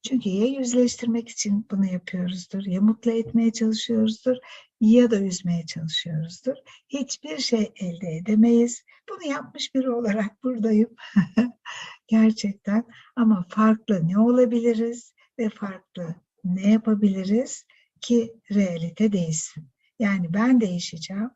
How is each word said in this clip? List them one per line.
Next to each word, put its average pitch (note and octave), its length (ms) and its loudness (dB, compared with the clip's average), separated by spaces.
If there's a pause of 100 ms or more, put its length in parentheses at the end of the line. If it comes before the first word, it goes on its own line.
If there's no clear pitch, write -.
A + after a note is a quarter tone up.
Çünkü A#3 220 -2
ya G3 160 0
yüzleştirmek A#3+ 840 0
için G#3 420 -4
bunu G3 140 0
yapıyoruzdur, F3+ 800 -6
ya F#3+ 160 -2
mutlu A3 300 2
etmeye A3+ 400 0
çalışıyoruzdur, A3 840 -2 (460)
ya A#3 300 6
da G3+ 100 2
üzmeye F3 440 -4
çalışıyoruzdur. E3 880 -6 (360)
Hiçbir C#4+ 480 -8
şey A3+ 380 -2
elde F3+ 320 -8
edemeyiz. A3 760 2 (260)
Bunu E4+ 220 -8
yapmış D4 440 -10
biri C4 160 -2
olarak A3 520 -4
buradayım. A3+ 460 0 (260)
<laughs> - 920 -2
Gerçekten. A3 760 0 (300)
Ama A3 340 2
farklı G#3+ 580 2
ne F#3+ 120 2
olabiliriz A#3 920 2 (260)
ve A3 100 -2
farklı F#3 640 -12 (280)
ne F#3+ 280 2
yapabiliriz G#3+ 920 0 (360)
ki A#3 320 0 (180)
realite F#3 600 0
değişsin? D#3+ 580 -4 (300)
Yani F#3+ 340 -2
ben A#3+ 280 4
değişeceğim F#3 760 -6